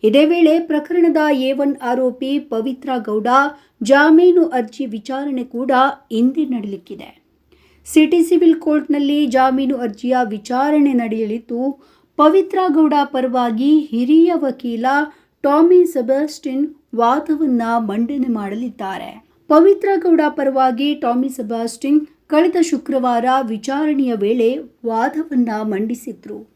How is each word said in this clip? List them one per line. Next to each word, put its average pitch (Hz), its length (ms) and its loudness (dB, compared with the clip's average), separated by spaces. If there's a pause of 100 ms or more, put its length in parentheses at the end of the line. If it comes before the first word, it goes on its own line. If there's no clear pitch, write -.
ಇದೇ 262 200 6
ವೇಳೆ 330 360 2
ಪ್ರಕರಣದ 330 560 0 (160)
ಎ 262 200 -2
ಒನ್ 277 300 -2
ಆರೋಪಿ 254 560 -4
ಪವಿತ್ರ 254 520 -8 (140)
ಗೌಡ 214 220 -4 (560)
ಜಾಮೀನು 320 600 6
ಅರ್ಜಿ 254 420 -6
ವಿಚಾರಣೆ 254 580 -8
ಕೂಡ 247 280 -6 (380)
ಇಂದೇ 254 340 0
ನಡೆಯಲಿಕ್ಕಿದೆ. 208 800 -10 (600)
ಸಿಟಿ 320 360 2
ಸಿವಿಲ್ 330 380 2
ಕೋರ್ಟ್ನಲ್ಲಿ 294 680 -2
ಜಾಮೀನು 262 500 0
ಅರ್ಜಿಯ 247 480 -4
ವಿಚಾರಣೆ 262 680 0
ನಡೆಯಲಿದ್ದು, 233 920 -4 (320)
ಪವಿತ್ರ 359 420 2 (100)
ಗೌಡ 302 260 2 (100)
ಪರವಾಗಿ 254 760 0
ಹಿರಿಯ 302 560 2
ವಕೀಲ 247 520 -4 (560)
ಟಾಮಿ 339 440 4
ಸೆಬಾಸ್ಟಿನ್ 277 880 -2 (220)
ವಾದವನ್ನ 269 680 0 (160)
ಮಂಡನೆ 233 500 -4
ಮಾಡಲಿದ್ದಾರೆ. 208 1000 -8 (200)
ಪವಿತ್ರ 381 480 4
ಗೌಡ 339 320 2
ಪರವಾಗಿ 277 680 0
ಟಾಮಿ 254 340 -2
ಸೆಬಾಸ್ಟಿನ್ 240 760 -2 (200)
ಕಳೆದ 330 360 0
ಶುಕ್ರವಾರ 247 600 -2 (180)
ವಿಚಾರಣೆಯ 269 720 -2
ವೇಳೆ 226 440 0
ವಾದವನ್ನ 247 920 -4 (140)
ಮಂಡಿಸಿದ್ರು. 214 920 -8